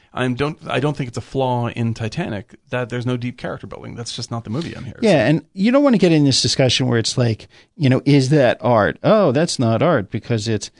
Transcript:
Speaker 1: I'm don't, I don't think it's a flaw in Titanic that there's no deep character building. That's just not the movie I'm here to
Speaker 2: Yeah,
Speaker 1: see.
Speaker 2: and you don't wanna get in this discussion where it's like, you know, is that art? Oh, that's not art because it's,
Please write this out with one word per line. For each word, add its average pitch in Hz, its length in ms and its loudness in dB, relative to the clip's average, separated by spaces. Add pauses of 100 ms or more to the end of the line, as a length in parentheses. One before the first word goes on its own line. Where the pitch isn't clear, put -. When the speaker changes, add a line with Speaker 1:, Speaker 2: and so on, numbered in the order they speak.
(120)
Speaker 1:
I'm 127 220 -4
don't, 143 240 -4 (100)
I 127 100 -4
don't 143 160 -2
think 135 140 -6
it's 117 80 -14
a 117 60 -8
flaw 127 460 -4
in 117 260 -4
Titanic 107 640 -8 (120)
that 123 220 -6
there's 120 160 -6
no 127 100 -2
deep 120 220 -8
character - 280 -10
building. - 280 -14
That's 117 200 -12
just - 160 -12
not 117 140 -8
the 107 60 -10
movie 147 260 -8
I'm - 80 -14
here - 80 -14
to - 80 -20
Speaker 2:
Yeah, 175 240 4
Speaker 1:
see. 123 60 2
Speaker 2:
and 160 240 0
you 196 180 0
don't 277 100 4
wanna 262 140 4
get 180 160 4
in 151 120 4
this 135 180 2
discussion 127 440 0
where 120 120 2
it's - 180 -4
like, 120 320 -2 (300)
you 147 100 2
know, 127 160 2
is 139 240 4
that 135 320 4
art? 110 420 2
Oh, 180 300 4
that's 156 260 -2
not 113 240 0
art 139 280 0
because 110 380 -4
it's, 107 320 -4